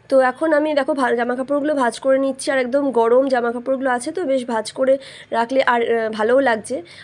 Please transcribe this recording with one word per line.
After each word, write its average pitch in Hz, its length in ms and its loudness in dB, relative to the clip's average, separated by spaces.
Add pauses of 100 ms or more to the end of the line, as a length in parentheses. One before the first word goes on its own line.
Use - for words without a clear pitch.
তো 269 120 4
এখন 254 320 0
আমি 302 220 2
দেখো 277 200 0
ভা-, 240 220 0
জামা 240 200 -2
কাপড়গুলো 277 380 -2
ভাঁজ 240 240 0
করে 269 200 2
নিচ্ছি, 269 320 -2
আর 277 80 0
একদম 269 320 0
গরম 233 380 4
জামা 240 240 0
কাপড়গুলো 262 380 -4
আছে, 247 220 -4
তো 370 120 -6
বেশ 262 220 0
ভাঁজ 220 260 -4
করে 269 260 2 (320)
রাখলে 233 320 0
আর, 240 200 0
আহ, 226 280 0
ভালোও 220 300 2
লাগছে। 247 420 -2 (220)